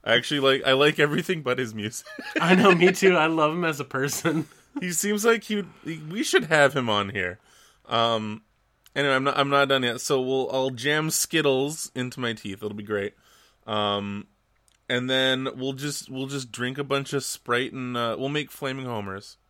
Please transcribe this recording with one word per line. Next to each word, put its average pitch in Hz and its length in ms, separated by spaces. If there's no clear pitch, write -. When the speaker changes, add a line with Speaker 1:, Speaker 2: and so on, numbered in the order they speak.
Speaker 1:
I 110 120
actually 139 260
like, 135 260
I 135 60
like 147 260
everything 156 440
but 123 160
his 113 160
music. 107 320
<laughs> - 180
Speaker 2:
I 170 140
know, 185 200
me 180 180
too. 185 260
I 156 80
love 160 260
him 175 120
as 151 160
a 131 40
person. 147 680
<laughs> - 40
Speaker 1:
He 180 120
seems 208 320
like 226 180
he 214 140
would, 190 120
he, 160 140
we 160 240
should 311 220
have 147 300
him 127 140
on 101 200
here. 92 320
Um, 113 560
anyway, 139 200
I'm 131 100
not, 139 120
I'm 139 140
not 139 180
done 135 140
yet. 120 180
So 139 200
we'll, 131 320
I'll 131 180
jam 147 400
Skittles 147 880
into 123 240
my 117 140
teeth. 101 280
It'll 104 120
be 104 100
great. 104 300
Um, 101 640
and 127 220
then 131 460
we'll 131 160
just, 139 360
we'll 135 200
just 131 240
drink 127 260
a 143 60
bunch 139 280
of 139 120
Sprite - 480
and, 123 240
uh, 117 200
we'll 135 120
make 147 240
Flaming 135 340
Homers 101 520